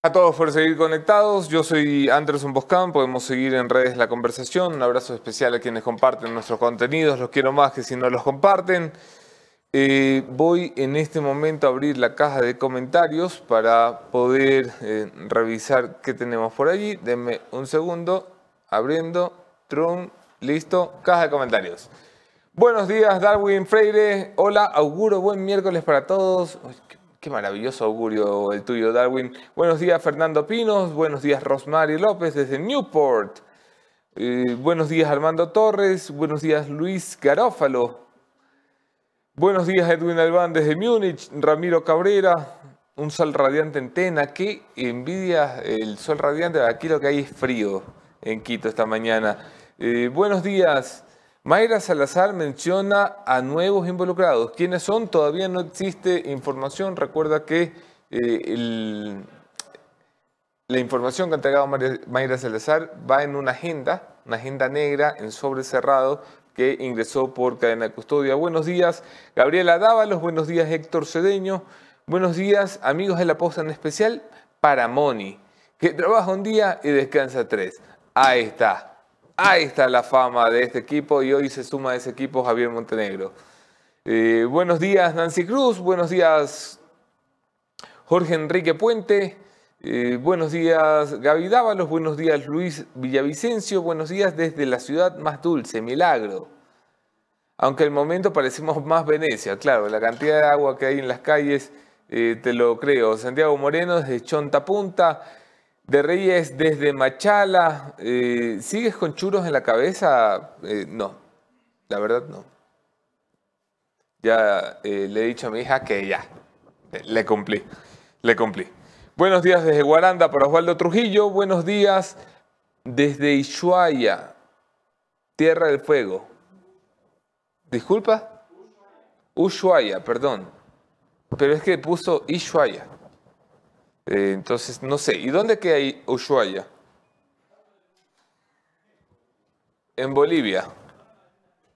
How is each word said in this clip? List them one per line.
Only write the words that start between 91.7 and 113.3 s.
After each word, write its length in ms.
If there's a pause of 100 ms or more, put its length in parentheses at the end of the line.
Buenos 280
días, 300
Luis 480
Villavicencio. 880
Buenos 260
días 280
desde 300
la 120
ciudad 380
más 260
dulce, 400
Milagro. 640 (1080)
Aunque 260
al 80
momento 420
parecemos 520
más 200
Venecia, 540
claro, 300
la 100
cantidad 440
de 40
agua 320
que 80
hay 140
en 80
las 100
calles, 540 (360)
eh, 320
te 120
lo 260
creo. 380
Santiago 400
Moreno 440
desde 200
Chonta 440
Punta. 580 (640)
De 140
Reyes 560
desde 380
Machala. 1040
Eh, 640
¿sigues 340
con 180
churos 300
en 80
la 100
cabeza? 920 (100)
Eh, 260
no, 260 (760)
la 80
verdad 280
no. 160 (1800)